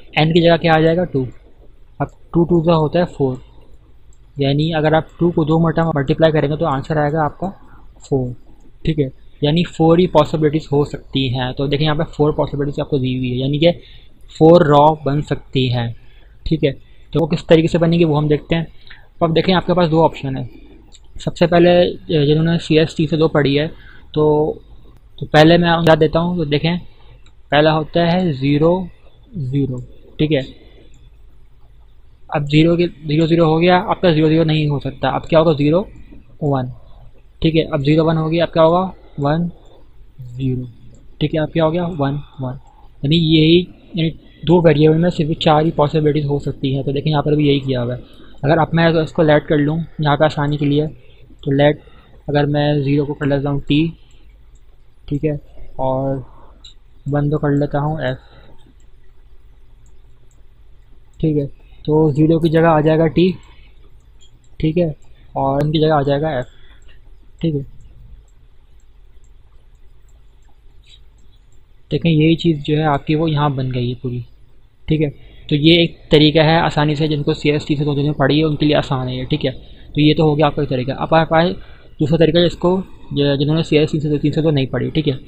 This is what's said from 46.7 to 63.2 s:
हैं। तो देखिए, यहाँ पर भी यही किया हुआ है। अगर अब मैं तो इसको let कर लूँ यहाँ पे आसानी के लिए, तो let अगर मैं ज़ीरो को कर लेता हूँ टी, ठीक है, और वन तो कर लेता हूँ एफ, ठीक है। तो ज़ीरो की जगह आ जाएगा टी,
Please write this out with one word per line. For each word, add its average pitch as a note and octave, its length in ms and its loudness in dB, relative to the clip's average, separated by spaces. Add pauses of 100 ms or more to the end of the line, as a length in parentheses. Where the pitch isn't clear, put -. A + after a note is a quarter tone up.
हैं। C#3 100 -4
तो C#3 100 -4
देखिए, C3 180 -4
यहाँ C#3+ 120 0
पर D3+ 120 0
भी D3+ 120 2
यही C#3 140 2
किया B2+ 200 -4
हुआ A#2+ 120 -6
है। A#2+ 80 -12 (420)
अगर D#3 160 2
अब D3+ 140 0
मैं E3 200 2
तो D#3+ 100 2
इसको D#3+ 200 -2
let D3+ 220 2
कर D#3+ 120 0
लूँ D3 220 0 (220)
यहाँ D3 160 2
पे D3+ 80 2
आसानी D3 320 -2
के D3 80 -2
लिए, D3 220 0
तो - 680 -12
let D3 280 2 (480)
अगर C#3+ 180 0
मैं D3 340 0
ज़ीरो C#3+ 240 0
को D3 80 -8
कर C#3+ 140 -4
लेता C#3 220 -2
हूँ C#3+ 120 -2
टी, D#3+ 320 0 (1120)
ठीक D3 160 -6
है, D3 160 -4 (400)
और C3+ 440 -4 (840)
वन C#3+ 200 -2
तो D3+ 80 -2
कर D3 160 -2
लेता C#3+ 260 -2
हूँ D#3 240 -4
एफ, B2+ 140 -6 (3000)
ठीक D3+ 180 -2
है। C#3 120 -4 (360)
तो D3+ 100 0 (160)
ज़ीरो D#3 280 2
की E3 100 0
जगह D#3+ 180 2
आ D#3+ 140 4
जाएगा D#3 260 2
टी, D#3+ 160 0 (1400)